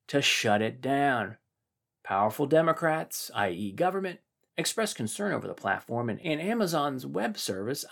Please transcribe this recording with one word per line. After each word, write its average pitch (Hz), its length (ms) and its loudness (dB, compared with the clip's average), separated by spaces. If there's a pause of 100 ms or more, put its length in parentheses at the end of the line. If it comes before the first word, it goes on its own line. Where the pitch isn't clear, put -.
to 143 140 2
shut 107 400 4
it 123 200 -2
down. 131 560 2 (640)
Powerful 107 420 2
Democrats, 160 880 2
i 202 160 0
e - 220 -4
government, 180 480 0 (380)
expressed - 400 -2
concern 190 360 -2
over 107 140 -4
the 90 60 -6
platform, 117 560 -2
and, 101 100 -4
and 156 220 -2
Amazon's 160 640 0
web 196 320 -4
service, 107 540 -4